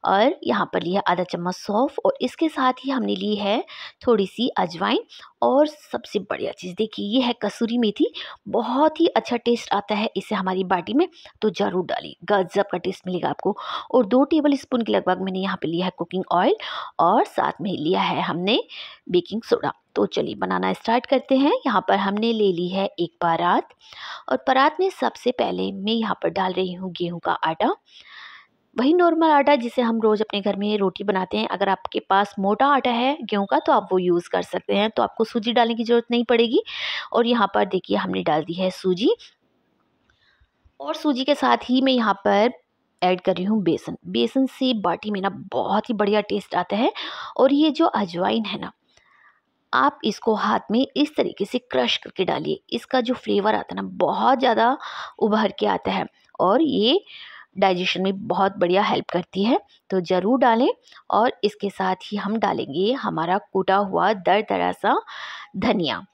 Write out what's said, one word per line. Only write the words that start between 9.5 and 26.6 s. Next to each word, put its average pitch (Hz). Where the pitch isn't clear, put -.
आता 202
है 214
इससे 202
हमारी 190
बाटी 180
में, 330
तो 214
ज़रूर 185
डालिए, -
गजब 196
का 180
टेस्ट 185
मिलेगा 175
आपको। 185
और 247
दो 254
टेबल 294
स्पून 254
के 214
लगभग 185
मैंने 190
यहाँ 190
पे 156
लिया 170
है 185
कुकिंग 180
ऑयल 208
और 208
साथ -
में 185
लिया 185
है 180
हमने 180
बेकिंग 180
सोडा। -
तो 202
चलिए -
बनाना 185
स्टार्ट 240
करते 262
हैं। 285
यहाँ 220
पर 196
हमने 208
ले 208
ली 175
है 196
एक -
परात 175
और 262
परात 269
में 381
सबसे -
पहले 190
मैं 196
यहाँ 220
पर 170
डाल 185
रही 185